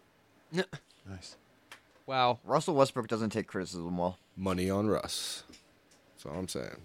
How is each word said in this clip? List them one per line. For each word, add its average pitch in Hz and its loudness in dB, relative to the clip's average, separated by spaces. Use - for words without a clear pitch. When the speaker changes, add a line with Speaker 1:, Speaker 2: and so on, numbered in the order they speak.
Speaker 1:
N- 180 0
Speaker 2:
Nice. 92 -14
Speaker 1:
Wow. 123 4
Speaker 3:
Russell 151 2
Westbrook 131 4
doesn't 110 0
take 101 -2
criticism 90 -4
well. 90 0
Speaker 4:
Money 92 0
on 101 2
Russ. - -2
That's - -16
all 76 -6
I'm 92 -4
saying. - -8